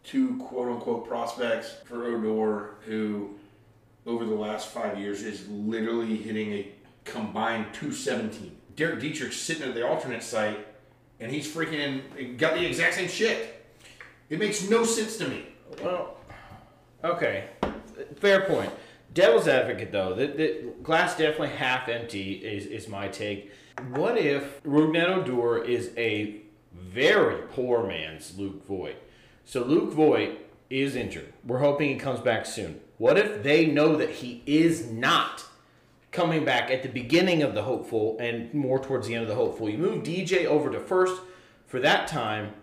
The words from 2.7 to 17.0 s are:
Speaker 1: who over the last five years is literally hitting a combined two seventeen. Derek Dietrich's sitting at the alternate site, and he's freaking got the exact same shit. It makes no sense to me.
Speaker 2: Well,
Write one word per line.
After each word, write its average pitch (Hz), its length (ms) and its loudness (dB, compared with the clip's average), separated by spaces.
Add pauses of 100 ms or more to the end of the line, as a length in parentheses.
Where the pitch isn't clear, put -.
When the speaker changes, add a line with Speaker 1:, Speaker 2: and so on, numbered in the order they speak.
Speaker 1:
who 107 460 -4 (720)
over 117 200 -2
the 107 100 -2
last 107 340 -4
five 104 280 -4
years 101 260 -6
is 98 260 -10
literally 110 680 -2
hitting 107 380 -4
a 101 180 -6 (320)
combined 110 720 -4
two - 180 -6
seventeen. - 640 -4 (200)
Derek 160 260 -2
Dietrich's 127 340 -6
sitting 156 320 -6
at 120 80 -6
the 117 100 -2
alternate 127 380 -2
site, 107 420 -4 (540)
and 113 120 -10
he's 151 220 -6
freaking 143 840 -6
got 156 180 4
the 175 100 0
exact 170 300 2
same 185 140 -2
shit. - 560 -2 (640)
It 160 100 -4
makes 196 300 -2
no 233 160 6
sense 220 320 -2
to 151 100 -4
me. - 180 -6 (380)
Speaker 2:
Well, - 340 -4 (840)